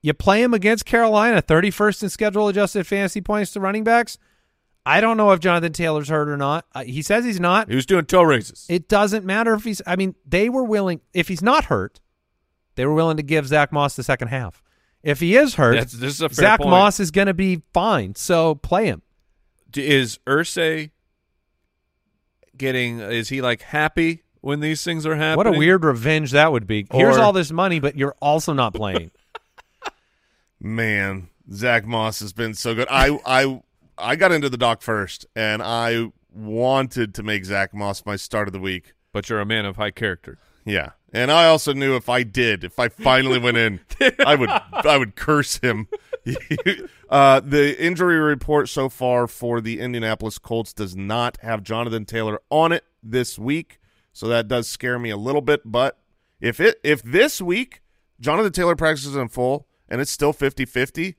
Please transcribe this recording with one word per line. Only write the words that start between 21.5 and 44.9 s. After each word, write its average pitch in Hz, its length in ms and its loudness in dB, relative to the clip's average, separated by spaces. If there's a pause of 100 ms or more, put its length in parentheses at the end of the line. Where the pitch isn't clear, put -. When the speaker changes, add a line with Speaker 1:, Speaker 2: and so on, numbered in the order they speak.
Speaker 2:
getting, 123 440 -4
is 110 280 -4
he, 135 140 -6
like, 120 200 -2
happy 160 600 -2 (180)
when 143 200 -4
these 156 240 -4
things 165 200 -4
are 156 120 -2
happening? 156 200 0
Speaker 1:
What 208 120 2
a 160 100 2
weird 170 260 4
revenge 143 460 0
that 151 220 6
would 110 160 -2
be. 107 240 -2
Here's 262 240 6
Speaker 2:
Or 233 60 6
Speaker 1:
all 208 100 6
this 170 180 -2
money, 170 300 0
but 143 160 -2
you're 139 260 -2
also 151 300 0
not 123 200 0
playing. 92 380 -6 (720)
<laughs> - 760 -18
Speaker 3:
Man, 101 680 -4 (240)
Zach 113 340 0
Moss 110 340 -4
has 101 120 -14
been 110 220 -6
so 117 200 -6
good. 123 160 -2
I, 135 360 2
I, 131 360 0 (360)
I 120 180 -2
got 180 160 4
into 143 160 0
the 123 80 -4
doc 117 260 0
first, 104 440 -6 (100)
and 107 260 -2
I 117 480 -2 (220)
wanted 117 840 -2
to 110 80 -12
make 104 220 -4
Zach 98 300 -4
Moss 101 320 -8
my 101 100 -6
start 104 320 -6
of 92 40 -12
the 95 80 -10
week. 92 340 -8 (180)
Speaker 2:
But 101 160 -8
you're 110 120 -2
a 101 60 -4
man 110 180 -2
of 98 120 -8
high 104 140 -4
character. - 480 -8 (260)
Speaker 3:
Yeah. 90 260 -4 (220)
And 127 180 0
I 165 160 6
also 156 260 4
knew 135 240 0
if 117 120 -6
I 123 140 0
did, 110 420 -2
if - 140 -12
I 120 100 0
finally 131 500 2
went 120 180 0
in, 110 240 0 (200)
Speaker 2:
<laughs> - 180 2
Speaker 3:
I 151 160 6
would, 127 160 0
I - 460 0